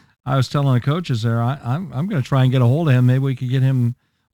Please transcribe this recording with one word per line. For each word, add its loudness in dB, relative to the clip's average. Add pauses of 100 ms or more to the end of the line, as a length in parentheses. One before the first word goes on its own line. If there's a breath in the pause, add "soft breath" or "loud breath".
(240 soft breath)
I -2
was 0
telling 0
the 2
coaches -4
there, 0
I, -2
I'm, -6
I'm -4
gonna -4
try 2
and 2
get 2
a 4
hold 2
of 4
him. 4
Maybe 4
we -2
could -6
get 0
him 0 (380)